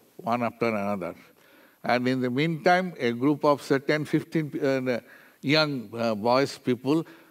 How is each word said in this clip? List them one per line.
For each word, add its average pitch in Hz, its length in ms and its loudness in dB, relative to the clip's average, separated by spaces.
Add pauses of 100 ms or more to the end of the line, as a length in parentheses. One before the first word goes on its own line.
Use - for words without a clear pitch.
(160)
one 120 280 -2
after 117 240 -2
another. 101 480 -4 (680)
And 123 240 0
in 127 140 0
the 123 100 0
meantime, 165 680 0
a 120 140 0
group 139 320 0
of, 147 180 4
say, 139 160 2
ten, 151 260 0
fifteen 147 560 -2
uh, 131 400 0 (400)
young, 143 520 0
uh, 117 220 0
boys, 123 440 2
people, 131 460 0 (260)